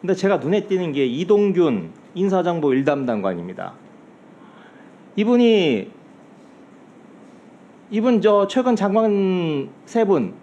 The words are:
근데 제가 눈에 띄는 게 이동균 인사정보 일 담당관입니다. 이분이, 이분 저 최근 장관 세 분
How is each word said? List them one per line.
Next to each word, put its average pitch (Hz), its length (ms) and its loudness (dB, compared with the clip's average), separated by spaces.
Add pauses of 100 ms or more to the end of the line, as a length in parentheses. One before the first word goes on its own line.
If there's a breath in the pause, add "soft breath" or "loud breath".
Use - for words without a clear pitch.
근데 185 140 -2
제가 190 220 0
눈에 180 300 -2
띄는 180 260 -2
게 139 120 0
이동균 170 840 0 (240)
인사정보 175 580 0
일 135 120 0
담당관입니다. 98 880 -4 (1400 loud breath)
이분이, 208 760 2 (2000)
이분 220 300 2
저 202 260 4
최근 247 280 0
장관 190 920 0 (160)
세 226 200 -2
분 143 380 0